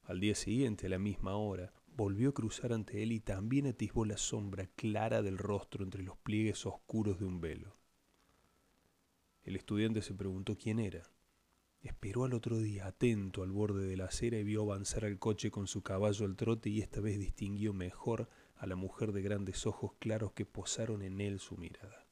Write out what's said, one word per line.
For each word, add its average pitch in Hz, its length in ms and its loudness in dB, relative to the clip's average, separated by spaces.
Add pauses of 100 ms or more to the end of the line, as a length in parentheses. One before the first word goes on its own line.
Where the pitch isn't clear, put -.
Al 95 160 -4
día 101 160 4
siguiente, 113 520 0
a 95 40 0
la 92 80 2
misma 98 380 0
hora, 95 360 -2 (140)
volvió 107 440 2
a 135 40 -6
cruzar 113 380 -2
ante 104 280 -2
él 113 120 2
y 110 80 2
también 117 480 2
atisbó 113 360 0
la 104 120 0
sombra 98 580 -2
clara 110 480 2
del 95 160 0
rostro 101 460 -2
entre 95 180 -6
los 92 140 -8
pliegues 107 500 2
oscuros 104 540 0
de 101 60 0
un 90 140 -2
velo. 78 360 -6 (1700)
El 95 100 -4
estudiante 107 480 2
se - 120 -6
preguntó 95 440 -2
quién 110 220 0
era. - 240 -4 (760)
Esperó 107 440 -2
al 123 100 2
otro 117 240 2
día, 101 300 0
atento 101 560 2
al 95 80 -2
borde 98 340 2
de 95 100 0
la 92 100 -2
acera, 117 340 0
y - 20 0
vio 104 200 2
avanzar 104 420 0
al 101 160 -2
coche 107 320 2
con 98 160 -2
su 98 140 -2
caballo 101 440 2
al 95 80 0
trote, 110 360 2
y 104 100 2
esta - 200 -4
vez 101 200 0
distinguió 101 520 0
mejor 101 560 -2 (280)
a 101 100 -8
la 92 100 -2
mujer 95 360 -2
de 98 100 0
grandes 101 440 0
ojos 101 320 -2
claros 110 340 0
que - 140 -4
posaron 107 560 -4
en 95 180 -4
él 101 180 0
su - 180 -10
mirada. 85 560 -12